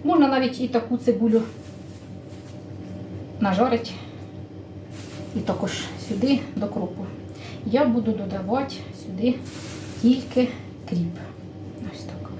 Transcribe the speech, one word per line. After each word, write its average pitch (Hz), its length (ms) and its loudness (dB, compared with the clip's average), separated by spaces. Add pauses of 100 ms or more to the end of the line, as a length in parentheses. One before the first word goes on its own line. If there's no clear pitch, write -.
Можна 294 240 8
навіть 262 340 4
і 254 60 0
таку 233 300 2
цибулю 226 440 6 (2000)
нажарити 226 520 4 (1400)
і 226 40 0
також - 320 0 (360)
сюди 247 320 4 (160)
до 208 120 0
кропу. - 380 -4 (600)
Я 254 200 6
буду 226 260 4
додавати 196 640 0 (300)
сюди 202 300 2 (680)
тільки 247 460 4 (420)
кріп. 170 260 0 (760)
Ось - 100 -12
так. 92 260 -10 (100)